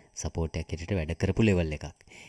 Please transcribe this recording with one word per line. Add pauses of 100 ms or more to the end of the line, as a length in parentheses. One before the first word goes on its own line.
(160)
සපෝට්
එකක්
හැටියට
වැඩ
කරපු
ලෙවල්
එකක්. (420)